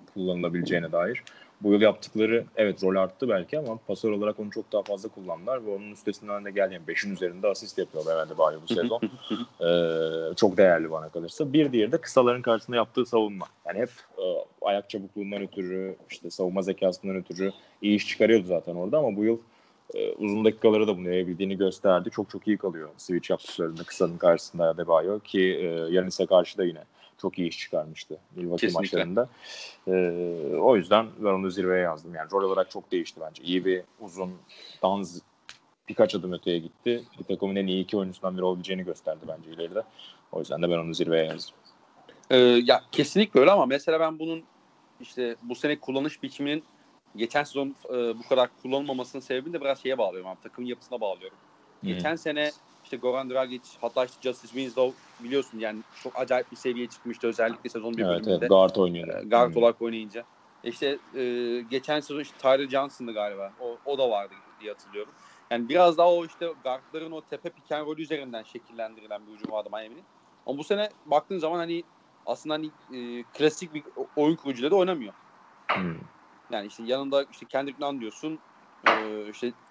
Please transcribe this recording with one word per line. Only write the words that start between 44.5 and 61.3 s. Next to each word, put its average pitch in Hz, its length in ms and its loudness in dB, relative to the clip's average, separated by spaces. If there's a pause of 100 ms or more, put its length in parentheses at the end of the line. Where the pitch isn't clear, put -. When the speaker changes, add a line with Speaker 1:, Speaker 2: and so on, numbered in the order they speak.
Speaker 2:
işte 120 420 -6
bu 120 120 -8
sene 147 240 -2
kullanış 139 440 -4
biçiminin 143 420 -4 (520)
geçen 113 280 0
sezon, 139 300 -4 (160)
e, 120 280 -2
bu 120 100 -16
kadar 127 220 4 (120)
kullanılmamasının 131 600 -4
sebebini 135 300 -6
de 160 80 -6
biraz 139 220 -2
şeye 131 160 -2
bağlıyorum 92 320 -2
abi. 92 120 -14
Takımın 123 260 -12
yapısına 120 320 -10
bağlıyorum. 95 380 -6 (460)
Speaker 1:
Hı. - 20 -10
Speaker 2:
Geçen 175 300 -2
sene 151 340 -2 (340)
işte - 120 -8
Goran 127 340 -2
Dragic, 127 320 -2 (180)
hatta 123 240 0
işte 127 180 -6
Justice 123 300 -6
Winslow 127 460 -2 (260)
biliyorsun 127 340 -2
yani 107 220 -6 (220)
çok 127 180 -6
acayip 127 320 0
bir 117 40 -16
seviyeye 123 320 -4
çıkmıştı 117 380 -8
özellikle 113 440 -2
sezonun 117 260 -6
bir 113 60 -2
Speaker 1:
Evet, 92 80 2
Speaker 2:
bölümünde. 104 240 2
Speaker 1:
evet, 95 140 2
guard 95 280 8
oynuyordu. 87 360 0
Speaker 2:
E, 92 160 -8
guard 117 260 6
Speaker 1:
Hı. 120 40 0
Speaker 2:
olarak 117 240 6
oynayınca. 113 420 -6 (400)
İşte, 135 340 -4 (180)
e, 131 60 -4 (480)